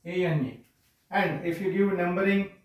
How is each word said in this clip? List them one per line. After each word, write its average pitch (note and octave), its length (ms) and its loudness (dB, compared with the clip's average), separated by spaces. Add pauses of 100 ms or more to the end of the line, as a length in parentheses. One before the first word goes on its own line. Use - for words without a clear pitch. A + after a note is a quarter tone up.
A F3+ 200 -2
N D3+ 220 0
E. - 200 -14 (460)
And E3 320 0
if E3+ 160 -4
you F#3+ 120 0
give G3 260 2
numbering G3 520 2 (140)